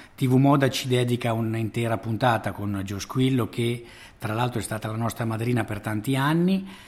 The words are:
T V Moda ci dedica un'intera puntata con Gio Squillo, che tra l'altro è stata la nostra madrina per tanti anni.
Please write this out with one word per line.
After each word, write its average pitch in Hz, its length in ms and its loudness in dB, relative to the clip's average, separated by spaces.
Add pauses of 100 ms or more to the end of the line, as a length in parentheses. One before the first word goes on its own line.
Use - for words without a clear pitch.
(140)
T 135 120 0
V 127 100 6
Moda 139 340 6
ci - 180 -4
dedica 123 460 2
un'intera 113 640 -2
puntata 113 540 0
con 101 300 -4
Gio 101 160 -6
Squillo, 127 520 0
che 120 340 -2 (340)
tra 107 160 -6
l'altro 117 260 -2
è - 20 -4
stata 110 260 -6
la 110 80 -6
nostra 113 280 -4
madrina 113 400 0
per 104 160 -6
tanti 110 360 -2
anni. 175 500 2 (220)